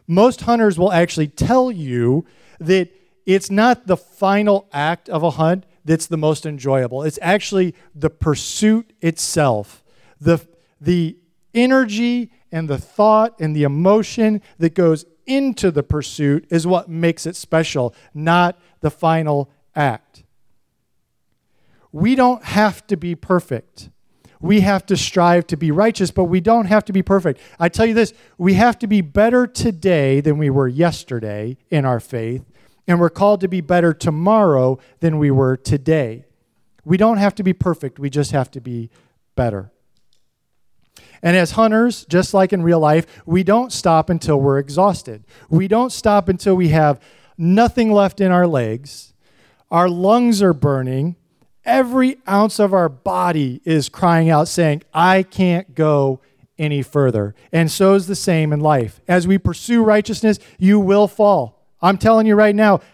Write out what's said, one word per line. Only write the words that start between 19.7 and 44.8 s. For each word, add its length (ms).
act. 480
We 240
don't 300
have 420
to 100
be 160
perfect. 800
We 200
have 240
to 100
strive 520
to 100
be 120
righteous, 420
but 120
we 160
don't 280
have 180
to 80
be 100
perfect. 380
I 80
tell 180
you 80
this, 200
we 160
have 260
to 80
be 140
better 440
today 760
than 160
we 120
were 200
yesterday 880
in 140
our 160
faith, 460
and 140
we're 80
called 320
to 80
be 100
better 340
tomorrow 840
than 180
we 100
were 280
today. 640
We 100
don't 220
have 180
to 80
be 80
perfect, 480
we 100
just 220
have 200
to 100
be 280
better. 380
And 140
as 160
hunters, 540
just 280
like 200
in 100
real 160
life, 260
we 180
don't 300
stop 360
until 300
we're 180
exhausted. 680